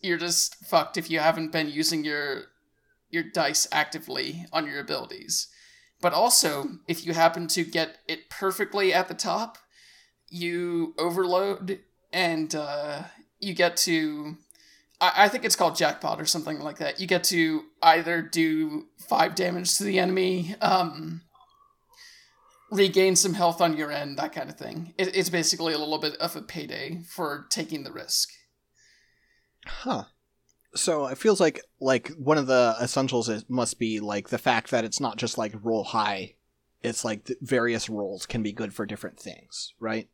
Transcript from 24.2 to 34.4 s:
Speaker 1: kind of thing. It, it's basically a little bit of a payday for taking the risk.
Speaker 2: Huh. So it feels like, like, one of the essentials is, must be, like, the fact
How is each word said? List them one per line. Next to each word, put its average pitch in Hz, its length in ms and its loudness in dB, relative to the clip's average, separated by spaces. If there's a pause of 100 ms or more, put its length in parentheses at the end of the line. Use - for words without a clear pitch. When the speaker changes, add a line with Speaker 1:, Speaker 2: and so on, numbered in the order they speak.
Speaker 1:
kind 143 160 -8
of 151 80 -18
thing. 165 400 -12
It, 185 180 -2
it's 180 140 2
basically 165 440 0
a 151 40 -2
little 151 220 -2
bit 151 180 -4
of - 180 -4
a 151 60 -8
payday 165 680 -10
for 151 420 -6
taking 156 340 -4
the - 80 -12
risk. - 380 -2 (1400)
Speaker 2:
Huh. - 400 -4 (680)
So 151 340 0
it 131 100 -6
feels 202 240 4
like, 160 200 4 (200)
like, 131 360 2
one 151 200 4
of 135 100 2
the 123 340 6
essentials 123 460 0
is, 110 220 -4
must 123 280 -2
be, 113 220 0
like, 104 300 -4
the 120 80 -2
fact - 340 0